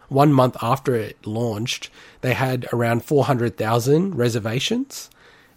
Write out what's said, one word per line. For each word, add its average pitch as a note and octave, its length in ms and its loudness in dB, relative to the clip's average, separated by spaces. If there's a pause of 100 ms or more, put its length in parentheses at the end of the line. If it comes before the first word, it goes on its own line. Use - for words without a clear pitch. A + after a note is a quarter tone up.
one C#3+ 240 4
month B2+ 280 4
after B2 340 0
it G2+ 300 -6
launched, A2 640 -6 (320)
they B2 120 -2
had B2+ 400 -2
around A#2 320 0
four C#3+ 200 2
hundred A#2+ 320 0
thousand A#2+ 580 0
reservations. A#2+ 920 -4 (480)